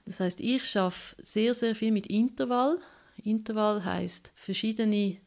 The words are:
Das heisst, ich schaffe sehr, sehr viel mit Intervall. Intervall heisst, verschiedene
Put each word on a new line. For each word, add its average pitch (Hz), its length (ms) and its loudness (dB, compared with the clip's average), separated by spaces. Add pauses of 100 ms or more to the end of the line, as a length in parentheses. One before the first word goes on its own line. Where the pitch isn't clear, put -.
Das - 120 -12
heisst, 180 220 -2
ich 254 240 0
schaffe - 580 -2
sehr, 226 320 0
sehr 226 220 0
viel 220 160 2
mit 202 160 0
Intervall. 247 720 2 (420)
Intervall 214 640 0
heisst, 180 500 -4
verschiedene 208 920 0